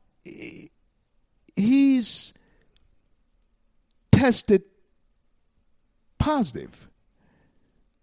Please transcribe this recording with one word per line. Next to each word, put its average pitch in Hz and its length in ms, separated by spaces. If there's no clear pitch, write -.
he, - 460
he's 262 800
tested 220 520
positive 180 720